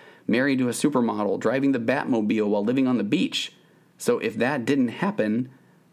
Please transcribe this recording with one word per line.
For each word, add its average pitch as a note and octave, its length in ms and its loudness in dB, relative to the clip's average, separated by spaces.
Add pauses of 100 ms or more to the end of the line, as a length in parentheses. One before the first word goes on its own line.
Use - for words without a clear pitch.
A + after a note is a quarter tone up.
(260)
married C3 340 2
to B2+ 100 0
a - 20 -2
supermodel, G#2+ 680 0
driving C3+ 340 2
the B2 60 0
Batmobile A2+ 680 0
while G#2 160 2
living B2+ 240 2
on B2 100 2
the G#2 60 0
beach. - 480 -2 (460)
So A#2+ 220 0
if G#2+ 180 -4
that B2 280 -2
didn't C#3 220 2
happen A#2+ 600 -2 (440)